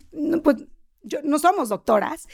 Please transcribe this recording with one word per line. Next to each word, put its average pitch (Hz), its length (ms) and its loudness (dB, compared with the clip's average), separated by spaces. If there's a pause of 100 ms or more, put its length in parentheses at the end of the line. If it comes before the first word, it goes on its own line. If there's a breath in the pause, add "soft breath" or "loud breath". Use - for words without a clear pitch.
(140)
no, 320 280 -2
pues, 285 140 4 (480)
yo, 240 200 -8
no 294 160 0
somos 349 300 2
doctoras, 214 640 -2